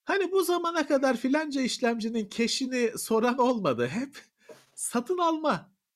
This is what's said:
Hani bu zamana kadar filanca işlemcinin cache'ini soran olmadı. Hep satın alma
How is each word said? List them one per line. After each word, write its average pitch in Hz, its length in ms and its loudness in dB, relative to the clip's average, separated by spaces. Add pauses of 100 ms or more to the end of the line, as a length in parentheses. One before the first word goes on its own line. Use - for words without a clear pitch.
Hani 359 260 0
bu 381 120 4
zamana 339 440 0
kadar 262 300 2
filanca 277 440 0
işlemcinin 226 680 -2
cache'ini 240 680 -2
soran 233 400 0
olmadı. 185 500 2
Hep 233 300 -6 (580)
satın 247 420 -4
alma 311 540 0 (240)